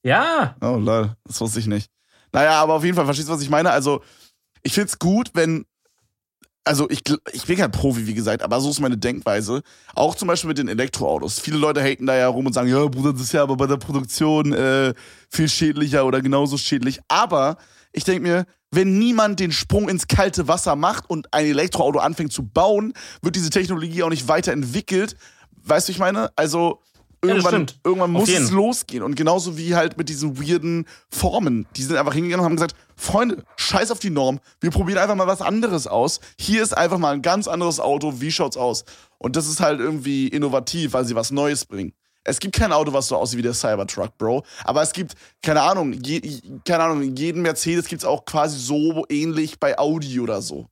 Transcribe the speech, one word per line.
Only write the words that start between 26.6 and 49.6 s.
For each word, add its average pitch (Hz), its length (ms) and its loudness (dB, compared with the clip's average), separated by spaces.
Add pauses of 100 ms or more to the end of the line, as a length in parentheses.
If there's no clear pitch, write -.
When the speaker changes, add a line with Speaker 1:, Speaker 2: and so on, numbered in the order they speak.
Speaker 1:
Ja, 190 100 4
das 208 100 4
Speaker 2:
irgendwann, 180 80 4
Speaker 1:
stimmt. 170 320 -2
Speaker 2:
irgendwann 180 300 2
Speaker 1:
Auf 180 60 2
Speaker 2:
muss 214 80 4
Speaker 1:
jeden. 175 160 4
Speaker 2:
es 117 60 0
losgehen. 196 520 0
Und 135 120 -4
genauso 165 420 0
wie 165 180 -2
halt 170 220 2
mit 160 140 -4
diesen 143 280 -4
weirden 165 480 -2 (220)
Formen. 160 580 0 (100)
Die 135 60 -6
sind 143 140 -2
einfach 143 160 2
hingegangen 175 280 0
und 175 40 2
haben 165 120 2
gesagt, 165 180 0 (220)
„Freunde, 202 480 0 (120)
scheiß 208 340 0
auf 226 80 -2
die 196 120 -4
Norm. 139 280 2 (220)
Wir 165 100 0
probieren 190 280 0
einfach 202 180 2
mal 185 100 2
was 185 140 0
anderes 196 460 0
aus. 120 340 0 (180)
Hier 214 240 2
ist - 140 0
einfach 170 220 2
mal 147 160 2
ein 139 80 -4
ganz 196 260 0
anderes 170 320 -2
Auto. 143 400 -2
Wie 151 100 -4
schaut's 143 280 -2
aus?“ 123 260 -2 (340)
Und 131 180 -6
das 151 120 -2
ist 156 120 -4
halt 151 200 2
irgendwie 139 480 -2
innovativ, 139 640 -2
weil 127 140 0
sie 117 80 -4
was 113 160 -2
Neues 143 340 -2
bringen. 98 300 -10 (340)
Es - 120 -2
gibt 190 160 -6
kein 208 160 2
Auto, 147 200 2
was 135 160 0
so 127 80 -2
aussieht 117 220 -2
wie 117 40 -2
der 120 120 -2
Cybertruck, 101 640 -4
Bro. 117 260 -2 (200)
Aber 151 180 2
es - 100 0
gibt, 180 220 -8 (280)
keine 151 200 2
Ahnung, 165 300 2
je-, 131 280 -6 (440)
keine 170 200 2
Ahnung, 156 180 0
in 131 140 -4
jedem 160 260 -4
Mercedes 165 440 -2
gibt's - 180 -8
auch 143 200 -2
quasi 151 340 -2
so 151 500 -2
ähnlich 156 520 -2